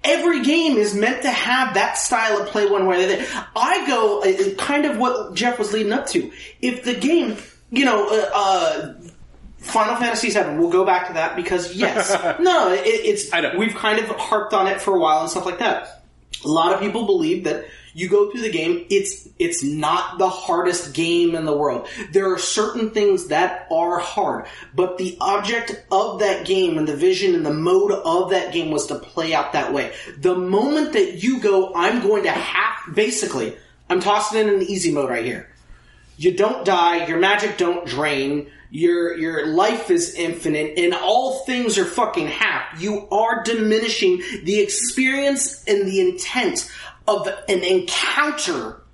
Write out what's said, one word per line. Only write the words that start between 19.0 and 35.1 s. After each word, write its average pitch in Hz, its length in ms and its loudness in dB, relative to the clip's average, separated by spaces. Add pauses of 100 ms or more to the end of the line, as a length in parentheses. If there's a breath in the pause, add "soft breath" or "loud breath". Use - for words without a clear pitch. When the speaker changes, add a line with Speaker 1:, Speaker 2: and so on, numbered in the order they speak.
Speaker 1:
it's 170 260 -2
not 151 540 -2
the 170 120 2
hardest 175 680 -2
game 170 400 2
in 160 100 -4
the 147 100 0
world. 143 320 -2 (240 loud breath)
There 190 220 2
are - 60 -2
certain 214 520 -2
things 202 360 2
that - 420 -2
are 170 300 0
hard, 151 480 -4 (260 loud breath)
but 180 240 0
the 185 240 -6
object 392 720 -2
of 190 300 0
that 185 260 0
game 180 320 2
and 151 80 0
the 147 80 -2
vision 180 400 2
and 156 100 0
the 147 80 0
mode 190 380 4
of 180 400 0
that 185 220 0
game 156 180 -2
was 143 160 -2
to 143 80 -6
play 160 400 -4
out - 180 0
that 143 200 -2
way. 139 180 -2 (260 loud breath)
The 180 180 2
moment 233 580 2
that 185 280 2
you 247 200 0
go, 190 340 2
"I'm 196 260 2
going 196 220 2
to 165 80 2
have," 185 640 -4
basically, 196 600 0 (340 loud breath)
I'm 180 100 2
tossing 208 400 2
in 214 100 4
an 196 140 4
easy 175 280 0
mode 139 180 0
right 120 160 -4